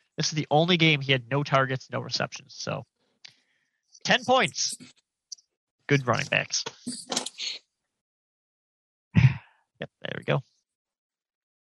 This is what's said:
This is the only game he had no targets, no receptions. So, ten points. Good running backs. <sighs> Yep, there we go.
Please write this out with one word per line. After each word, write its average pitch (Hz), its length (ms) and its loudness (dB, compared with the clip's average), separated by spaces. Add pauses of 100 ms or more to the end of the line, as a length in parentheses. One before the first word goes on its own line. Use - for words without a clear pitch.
(160)
This 156 100 -2
is - 60 -2
the 151 180 -2
only 170 260 4
game 160 240 4
he 135 120 0
had 120 180 -2
no 139 120 0
targets, 131 480 0
no 120 100 -6
receptions. - 580 -8
So, - 260 -8 (1200)
ten 247 200 2
points. 247 520 0 (1080)
Good 143 200 0
running 104 200 0
backs. - 420 -2
<sighs> - 60 -16 (3000)
Yep, - 100 -8 (120)
there - 140 -8
we - 80 -8
go. 143 180 0 (1200)